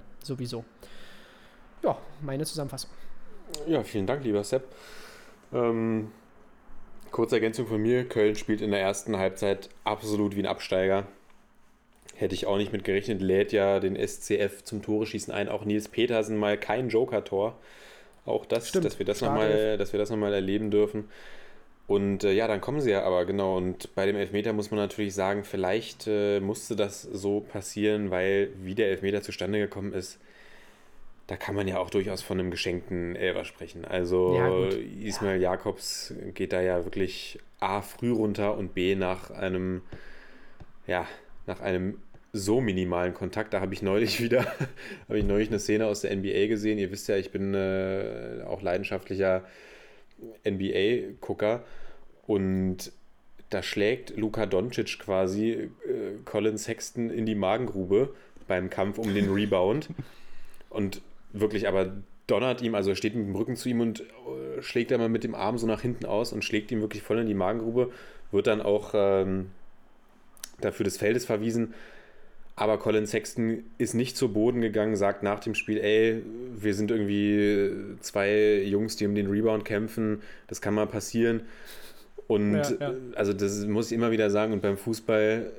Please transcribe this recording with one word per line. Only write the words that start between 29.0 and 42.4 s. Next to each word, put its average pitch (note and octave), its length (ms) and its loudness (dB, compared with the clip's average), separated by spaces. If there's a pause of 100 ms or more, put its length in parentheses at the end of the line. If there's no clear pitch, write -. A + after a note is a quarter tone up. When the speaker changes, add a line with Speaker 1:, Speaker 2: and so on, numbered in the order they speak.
Speaker 2:
zustande G2+ 340 -4
gekommen G2+ 340 -2
ist, - 280 -8 (1080)
da F2+ 100 -6
kann - 180 -6
man G2+ 120 0
ja F#2 120 0
auch F2+ 100 -2
durchaus G2 320 0
von F#2 180 -4
einem F2+ 120 -2
geschenkten F2 640 -4
Elfer F2+ 300 -2
sprechen. - 400 -14
Also F2+ 500 4
Speaker 1:
Ja, F#2 140 4
gut. F#2 240 2
Speaker 2:
Ismail G2+ 680 -2
Speaker 1:
Ja. F2+ 100 4
Speaker 2:
Jakobs - 600 -6 (200)
geht F#2+ 200 -4
da F2+ 80 2
ja F2+ 220 2
wirklich - 560 -4 (200)
A, G2 220 0
früh - 300 -2
runter G#2+ 460 2
und F#2+ 160 -6
B, F#2+ 220 2
nach F#2 360 -2
einem, F#2 500 -2 (1080)
ja, F2+ 180 0 (400)
nach - 160 -8
einem F#2 380 -2 (340)
so G#2+ 280 2